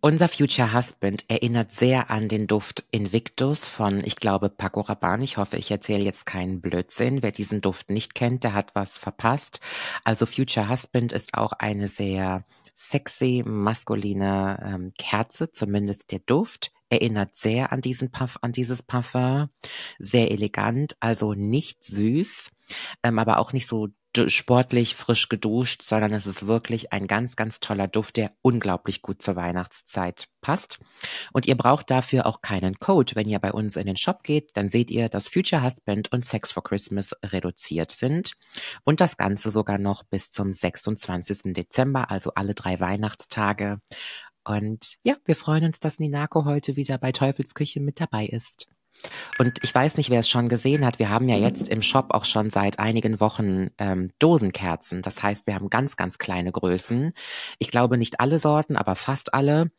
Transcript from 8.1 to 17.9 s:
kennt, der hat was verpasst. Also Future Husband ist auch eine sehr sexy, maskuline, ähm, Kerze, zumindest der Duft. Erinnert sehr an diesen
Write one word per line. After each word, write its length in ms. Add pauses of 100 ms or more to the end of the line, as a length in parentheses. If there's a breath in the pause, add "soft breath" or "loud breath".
kennt, 300
der 80
hat 220
was 240
verpasst. 600 (440 loud breath)
Also 220
Future 420
Husband 440
ist 200
auch 220
eine 340
sehr 560 (320 soft breath)
sexy, 720
maskuline, 1160
ähm, 360
Kerze, 540
zumindest 600
der 60
Duft. 520 (200)
Erinnert 440
sehr 380
an 80
diesen 300